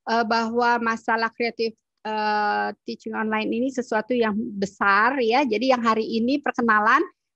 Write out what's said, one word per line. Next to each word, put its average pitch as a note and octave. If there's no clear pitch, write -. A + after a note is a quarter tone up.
eh, A#3
bahwa A#3
masalah A3+
creative, A3+
eh, G#3
teaching A3+
online A3
ini A#3+
sesuatu B3
yang A3
besar G3+
ya. A#3+
Jadi A3+
yang A#3+
hari A3
ini A#3
perkenalan, A#3